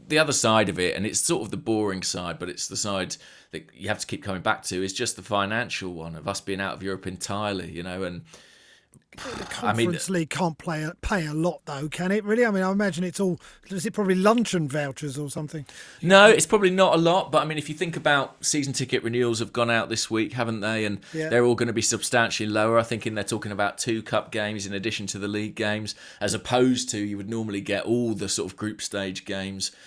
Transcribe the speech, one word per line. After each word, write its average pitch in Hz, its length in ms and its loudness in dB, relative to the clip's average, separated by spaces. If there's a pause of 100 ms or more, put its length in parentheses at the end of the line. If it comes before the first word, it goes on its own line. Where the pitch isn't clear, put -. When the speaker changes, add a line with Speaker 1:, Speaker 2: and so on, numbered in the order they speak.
Speaker 1:
the 151 100 2
other 147 140 4
side 110 360 4
of 165 100 -2
it, 90 160 2
and 98 120 -2
it's 101 120 -2
sort 165 240 0
of 110 80 -8
the 101 60 -6
boring 104 460 0
side, 87 360 -6
but 90 120 -8
it's - 180 -8
the 95 80 -10
side 95 400 -4 (340)
that 80 220 -12
you 87 160 -10
have 104 100 -2
to - 80 -8
keep - 160 -8
coming 92 200 -6
back 107 220 -2
to, 92 200 -2
is 95 80 -4
just - 240 -4
the - 60 -14
financial 101 720 -2
one 82 220 -10
of 80 120 -10
us 98 140 -4
being 95 180 -4
out 98 140 -4
of - 80 -12
Europe 95 240 -6
entirely, 95 640 -6
you 82 120 -10
know, 90 200 -8
and 87 220 -8 (920)
Speaker 2:
the - 60 -14 (400)
Speaker 1:
I 104 120 2
mean, 117 120 2
Speaker 2:
Conference 175 240 -2
League 170 200 -2
can't 165 260 0
play 156 280 -6
a, 160 180 -6
pay 180 240 -2
a 151 80 -4
lot, 165 320 0
though, 143 220 -6
can 180 240 -2
it, 208 120 0
really? 226 220 4
I 220 40 2
mean, 190 120 2
I 185 100 2
imagine 196 320 0
it's 180 160 -4
all, 185 180 0 (300)
is 190 160 -6
it 220 80 -4
probably 190 220 2
luncheon 190 540 4
vouchers 143 500 -4
or 147 120 -6
something? 151 360 -8 (340)
Speaker 1:
No, 196 300 10
it's 160 160 6
probably 202 240 4
not 185 240 6
a - 40 8
lot, 165 320 4
but, 143 120 4
I - 20 0
mean, 156 140 -4
if 143 100 -4
you 156 60 -6
think 165 220 -4
about 143 480 2
season 139 280 0
ticket 123 320 0
renewals 117 360 2
have 104 120 -6
gone 117 180 2
out 113 200 2
this - 200 -2
week, 110 220 0
haven't 113 280 -2
they? 110 260 0
And 101 140 -4 (120)
Speaker 2:
Yeah. 156 160 -4
Speaker 1:
they're 120 160 4
all 120 100 6
gonna 117 200 0
be 110 80 0
substantially 113 640 0
lower. 110 300 2
I 113 60 6
think 113 220 -4
in, 107 80 -4
they're 107 100 -4
talking 104 280 -4
about 101 240 -2
two 113 260 -2
cup - 300 -2
games 104 340 -4
in 98 60 -8
addition 101 360 -4
to 104 100 -8
the 101 100 -4
league 104 280 -4
games, 107 380 -4 (260)
as 104 120 0
opposed 127 580 2
to 107 80 -4
you 104 200 -4
would 101 100 -10
normally 110 320 -4
get 101 240 -2
all 117 300 0
the 101 160 -4
sort 92 200 -4
of - 60 -16
group 107 240 -6
stage 98 460 -6
games, 95 460 -6 (140)